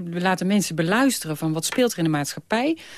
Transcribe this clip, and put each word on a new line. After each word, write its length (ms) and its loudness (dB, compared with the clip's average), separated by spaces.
we 180 -6
laten 260 2
mensen 280 2
beluisteren 600 2
van 160 -2
wat 120 -2
speelt 260 2
er 60 -12
in 60 0
de 60 4
maatschappij. 680 -2